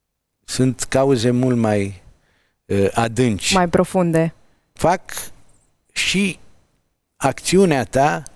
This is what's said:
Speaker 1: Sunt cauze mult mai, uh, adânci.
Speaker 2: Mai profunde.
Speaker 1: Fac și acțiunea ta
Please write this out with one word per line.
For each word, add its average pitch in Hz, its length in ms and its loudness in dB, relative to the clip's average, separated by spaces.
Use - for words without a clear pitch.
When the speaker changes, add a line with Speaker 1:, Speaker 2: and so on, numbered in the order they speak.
Speaker 1:
Sunt 127 440 -2
cauze 131 420 2
mult 123 260 0
mai, 104 460 -2
uh, 98 260 0
adânci. 117 640 -2
Speaker 2:
Mai 180 140 2
profunde. 170 680 0
Speaker 1:
Fac 175 300 0
și 190 440 -2
acțiunea 151 680 2
ta 156 380 0